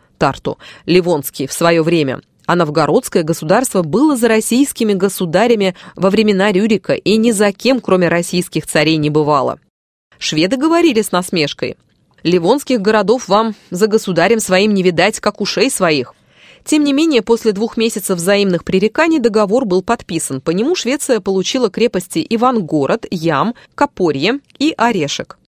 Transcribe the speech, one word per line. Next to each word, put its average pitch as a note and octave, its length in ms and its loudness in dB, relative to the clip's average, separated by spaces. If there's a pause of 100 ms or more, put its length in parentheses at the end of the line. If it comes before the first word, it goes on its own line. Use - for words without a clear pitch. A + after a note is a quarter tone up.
(180)
Тарту, - 380 -2 (300)
Ливонский D#3+ 600 0
в - 40 -14
свое E3+ 300 2
время. D3+ 380 0 (260)
А E3+ 80 0
новгородское D#3+ 720 0
государство F3+ 580 0
было B3 340 0
за A3+ 120 2
российскими A3+ 640 0
государями F#3+ 800 0 (220)
во F#3 140 0
времена G#3 420 2
Рюрика, G3+ 420 0
и G#3 220 0
ни A3+ 160 2
за G3+ 200 0
кем, B3 280 0
кроме F3+ 280 2
российских E3+ 580 -2
царей, D#3+ 300 2
не D3+ 140 0
бывало». D3 480 0 (600)
Шведы F3+ 380 -2
говорили D#4 460 2
с - 80 -6
насмешкой: E3+ 640 -4 (460)
«Ливонских G3 580 2
городов G#3+ 460 0
вам G#3 300 0 (140)
за F#3+ 180 0
государем G3 500 2
своим G3+ 360 2
не F#3+ 100 2
видать, F3+ 340 0
как - 220 -4
ушей G#3 300 0
своих». D#3 440 -2 (480)
Тем D4+ 220 0
не C#4+ 80 0
менее, C#4+ 300 2
после A3+ 300 0
двух G#3+ 260 -4
месяцев G#3+ 400 -2
взаимных F#3+ 460 0
пререканий C4 540 0
договор A3 460 0
был F#3 160 0
подписан. F3 600 -6
По - 80 -4
нему A3+ 240 0
Швеция B3+ 460 -2
получила F#3+ 500 -2
крепости F#3+ 580 -2
Ивангород, A3 840 0
Ям, D#3+ 440 -2 (200)
Копорье F#3 640 -2 (180)
и D#4 180 0
Орешек. G3+ 640 -4 (220)